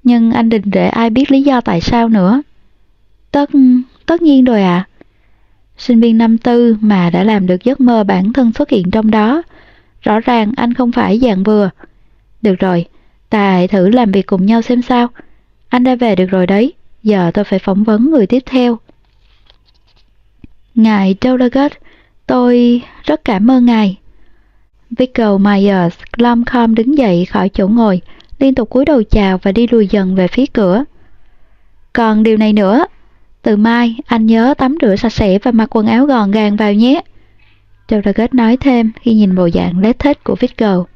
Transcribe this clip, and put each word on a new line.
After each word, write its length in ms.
nhưng 280
anh 180
định 160
để 220
ai 220
biết 220
lý 100
do 200
tại 200
sao 280
nữa?" 320
"Tất, 180
tất 160
nhiên 220
rồi 200
ạ." 240
"Sinh 220
viên 180
năm 200
tư 440
mà 280
đã 140
làm 240
được 160
giấc 180
mơ 220
bản 300
thân 200
xuất 160
hiện 220
trong 200
đó. 320
Rõ 180
ràng 360
anh 180
không 180
phải 280
dạng 240
vừa." 260
"Được 180
rồi, 260
ta 220
hãy 160
thử 220
làm 220
việc 140
cùng 200
nhau 160
xem 200
sao. 260
Anh 140
đã 120
về 200
được 100
rồi 220
đấy, 260
giờ 300
tôi 100
phải 160
phỏng 240
vấn 280
người 160
tiếp 180
theo." 320
"Ngài 460
Delegate, 540
tôi 560
rất 220
cảm 260
ơn 140
ngài." 320
Victor 520
Myers 560
lom 280
khom 300
đứng 220
dậy 280
khỏi 240
chỗ 180
ngồi, 340
liên 160
tục 140
cúi 160
đầu 180
chào 340
và 140
đi 200
lùi 160
dần 280
về 120
phía 180
cửa. 380
"Còn 300
điều 140
này 160
nữa, 320
từ 160
mai 380
anh 200
nhớ 320
tắm 240
rửa 140
sạch 180
sẽ 260
và 120
mặc 240
quần 120
áo 180
gọn 260
gàng 240
vào 180
nhé." 280
Delegate 440
nói 240
thêm 340
khi 120
nhìn 220
bộ 140
dạng 300
lết 200
thết 240
của 120
Victor. 440